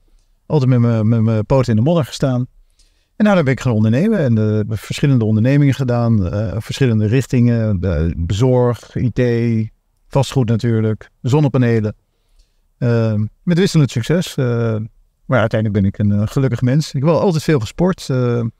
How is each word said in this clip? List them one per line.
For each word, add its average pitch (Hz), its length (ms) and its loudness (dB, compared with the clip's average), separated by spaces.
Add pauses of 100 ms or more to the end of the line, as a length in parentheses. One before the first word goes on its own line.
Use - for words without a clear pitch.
(460)
Altijd 131 240 2
met 123 100 4
mijn, 113 280 2
met 113 140 2
mijn 110 240 0
poten 131 240 2
in 110 60 2
de 107 60 2
modder 160 220 2
gestaan. 127 420 -4 (720)
En - 80 0
daarna 202 180 4
ben 131 100 0
ik 123 80 -4
gaan 127 120 0
ondernemen. 120 460 2
En, 123 200 2
eh, 107 300 0
verschillende 120 560 -2
ondernemingen 127 500 2
gedaan. 120 520 0
Eh, 104 320 -4
verschillende 110 480 0
richtingen. 117 720 0
Eh, 85 240 0 (120)
bezorg, 120 800 -2
I 127 180 -2
T, - 80 -4 (880)
vastgoed 131 400 -2
natuurlijk, 110 640 -2 (120)
zonnepanelen. 120 720 0 (840)
Ehm, 113 460 0 (180)
met 175 160 0
wisselend 160 320 2
succes. 151 440 -2
Eh, 117 420 -2 (480)
maar 131 160 0
uiteindelijk 110 420 0
ben - 20 2
ik 98 140 0
een, 104 220 0
eh, 107 60 0
gelukkig 131 360 -2
mens. 131 240 0
Ik - 140 -6
heb 147 100 0
wel 143 100 0
altijd 160 220 0
veel 151 180 0
gesport. 175 500 -4
Eh, 120 340 -2 (160)